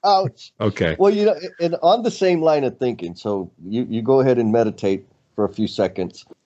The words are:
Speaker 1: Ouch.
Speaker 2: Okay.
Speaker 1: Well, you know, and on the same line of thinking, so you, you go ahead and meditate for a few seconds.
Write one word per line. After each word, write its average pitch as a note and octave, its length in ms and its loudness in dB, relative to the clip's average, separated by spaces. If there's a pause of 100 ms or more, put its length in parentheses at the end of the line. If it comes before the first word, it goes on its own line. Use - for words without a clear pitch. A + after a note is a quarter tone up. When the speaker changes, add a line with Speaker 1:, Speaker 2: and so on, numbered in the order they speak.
Speaker 1:
Ouch. F#3+ 560 0
Speaker 2:
Okay. F#2+ 380 0
Speaker 1:
Well, G3+ 140 4
you G#3 140 0
know, G#3+ 80 2 (260)
and E3+ 220 -2
on F#3+ 200 4
the - 80 -2
same F3+ 320 0
line D3+ 220 2
of B2 140 -4
thinking, A2+ 380 -4
so G2 340 -6 (160)
you, A2+ 220 -4
you A2+ 140 -4
go C3+ 180 4
ahead B2+ 180 4
and A2 140 0
meditate G#2+ 540 0 (280)
for G#2+ 100 -2
a G2 80 -4
few G#2+ 140 -4
seconds. F#2 580 -4 (220)